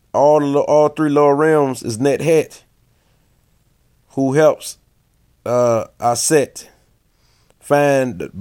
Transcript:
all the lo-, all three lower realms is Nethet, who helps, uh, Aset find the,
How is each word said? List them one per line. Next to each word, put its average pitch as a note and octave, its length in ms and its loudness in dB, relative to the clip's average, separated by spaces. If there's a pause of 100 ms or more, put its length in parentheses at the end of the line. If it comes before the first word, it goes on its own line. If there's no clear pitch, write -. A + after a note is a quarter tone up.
(140)
all D3 260 2
the D3 60 -4
lo-, C#3+ 160 -2
all D3+ 280 2
three D3+ 200 -4
lower C#3+ 260 2
realms D3 460 0
is A2+ 160 -8
Nethet, C#3+ 680 -2 (1500)
who C3+ 240 -4
helps, D3+ 440 0 (680)
uh, A#2+ 400 0 (140)
Aset B2 680 -2 (920)
find C#3 600 0
the, C#2 220 -12